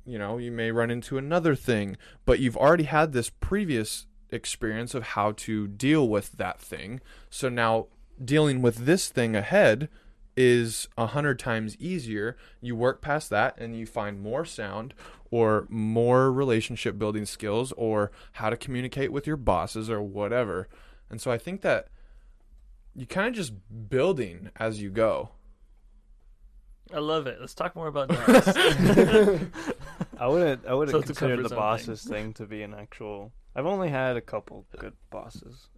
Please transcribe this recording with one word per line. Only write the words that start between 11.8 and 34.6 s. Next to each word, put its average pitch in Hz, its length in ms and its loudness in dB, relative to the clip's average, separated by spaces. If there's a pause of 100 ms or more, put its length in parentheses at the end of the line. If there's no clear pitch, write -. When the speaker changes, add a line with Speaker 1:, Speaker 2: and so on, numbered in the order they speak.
Speaker 1:
You 120 160 -8
work 123 240 0
past 151 300 -4
that, 110 260 2
and 117 200 -10
you 113 80 -8
find 104 360 -8
more 123 240 -4
sound 104 480 -10 (360)
or 110 400 4
more 117 640 4
relationship 117 680 0
building 107 280 -2
skills 110 480 -4
or 107 380 0 (220)
how 110 160 -4
to 113 60 -2
communicate 127 560 -6
with 139 160 -6
your 156 100 -2
bosses 107 520 -2
or 107 120 -2
whatever. 101 680 -2 (380)
And 110 140 -14
so - 100 -6
I 117 60 0
think 180 240 -8
that - 260 0 (1080)
you 127 100 -12
kinda 196 260 -2
just 180 220 -6 (360)
building 127 680 0
as 110 240 -4
you 101 80 -8
go. 98 400 0 (1600)
Speaker 2:
I - 60 -4
love 151 280 -2
it. 117 120 -8
Let's 127 140 -16
talk - 220 -6
more 165 120 -8
about 143 200 -2
Speaker 1:
<laughs> - 20 -12
Speaker 2:
that. 196 1700 4 (140)
<laughs> - 300 -10
Speaker 3:
I 120 80 0
wouldn't, 147 400 2
I 123 60 -2
wouldn't 143 200 0
Speaker 2:
So 156 60 4
it's 127 120 -6
a - 20 -6
Speaker 3:
consider 127 220 0
Speaker 2:
comfort 123 80 -2
Speaker 3:
the 117 60 -2
Speaker 2:
zone 120 80 -6
Speaker 3:
bosses 113 460 -2
Speaker 2:
thing. - 80 -10
Speaker 3:
thing 107 220 -8
to 110 140 -12
be 107 160 -10
an 104 100 -12
actual, 104 580 -12 (240)
I've 135 120 -4
only 190 220 -2
had 131 280 -2
a 113 40 -6
couple - 440 -10 (140)